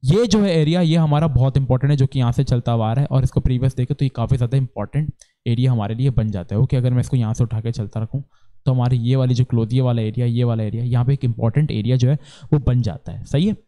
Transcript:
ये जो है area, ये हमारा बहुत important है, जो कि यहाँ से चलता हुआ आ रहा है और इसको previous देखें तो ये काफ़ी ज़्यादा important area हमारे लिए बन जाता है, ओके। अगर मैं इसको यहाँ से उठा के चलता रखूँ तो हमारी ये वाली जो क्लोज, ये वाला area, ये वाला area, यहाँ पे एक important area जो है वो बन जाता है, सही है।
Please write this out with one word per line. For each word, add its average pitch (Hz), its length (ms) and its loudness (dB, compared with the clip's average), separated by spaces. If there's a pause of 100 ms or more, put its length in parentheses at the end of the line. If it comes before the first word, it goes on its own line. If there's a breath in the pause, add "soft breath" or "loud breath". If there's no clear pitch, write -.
ये 185 240 4
जो 214 140 2
है 202 100 2
area, 160 300 2
ये 160 160 2
हमारा 156 320 2
बहुत 135 280 2
important 131 340 2
है, 147 60 2
जो 135 100 2
कि - 120 -2
यहाँ 120 120 2
से 135 140 0
चलता 120 260 0
हुआ 113 180 0
आ 113 40 -2
रहा 131 80 0
है 143 60 -2
और 131 160 0
इसको 135 180 0
previous 131 340 0
देखें 127 200 -4
तो - 100 -2
ये - 100 0
काफ़ी 117 220 0
ज़्यादा 120 200 0
important 131 560 -4 (340 loud breath)
area 123 240 2
हमारे 110 240 -2
लिए 131 160 0
बन 107 200 0
जाता 95 240 -6
है, 107 60 2
ओके। 135 160 0
अगर 123 160 0
मैं 123 80 0
इसको - 160 -2
यहाँ 110 160 -2
से - 100 0
उठा 110 180 -4
के 113 100 -6
चलता 110 280 -8
रखूँ 139 240 -6 (420)
तो 131 80 0
हमारी 123 260 0
ये 120 160 0
वाली 127 180 2
जो 120 120 2
क्लोज, 113 280 -2
ये 131 80 2
वाला 120 200 0
area, 110 260 -2
ये 120 160 0
वाला 117 200 -2
area, 110 200 -4
यहाँ 123 220 0
पे 139 80 2
एक 139 120 -4
important 117 460 0
area 110 260 0
जो 123 120 2
है 147 80 0 (360 loud breath)
वो 147 80 4
बन 123 200 2
जाता 107 300 -6
है, 123 140 -12
सही 165 220 0
है। 214 80 -2 (120)